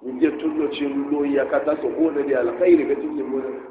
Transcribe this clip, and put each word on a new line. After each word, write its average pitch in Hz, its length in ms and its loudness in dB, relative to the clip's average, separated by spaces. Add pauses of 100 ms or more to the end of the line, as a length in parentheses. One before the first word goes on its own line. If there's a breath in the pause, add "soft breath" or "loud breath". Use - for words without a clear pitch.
mun 127 160 -8
je 156 180 4
tun 156 220 -4
da 147 120 0
cin 139 400 -4
lo 147 140 0
ya 139 220 2
ka 147 140 0
ta 151 160 0
so 147 120 -4
ko 156 220 0
da 143 100 -2 (200)
alkhairi 170 460 4
ga 143 80 2
cikin 143 320 -6
mu 135 140 -4 (300)